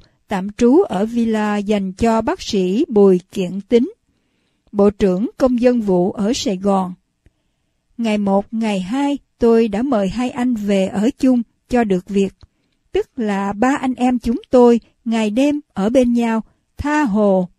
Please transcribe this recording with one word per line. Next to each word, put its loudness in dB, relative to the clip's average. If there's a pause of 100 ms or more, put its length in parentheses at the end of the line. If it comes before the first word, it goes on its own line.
(280)
tạm -6
trú 4
ở -2
villa -2
dành -2
cho 0
bác -6
sĩ -2
Bùi 4 (120)
Kiện -8
Tính, 0 (800)
Bộ 2
trưởng 0
Công 0
dân 2
vụ 0
ở -2
Sài -4
Gòn. -2 (1040)
Ngày -2
một, -2
ngày -2
hai, -2 (200)
tôi 4
đã -4
mời 0
hai -6
anh -2
về 0
ở -2 (100)
chung 2 (280)
cho 0
được -2
việc. -2 (580)
Tức -4
là -4
ba 0
anh -4
em 0
chúng -4
tôi 6 (260)
ngày -2
đêm 0 (140)
ở -2
bên 2
nhau, 0 (340)
tha 0
hồ 2 (120)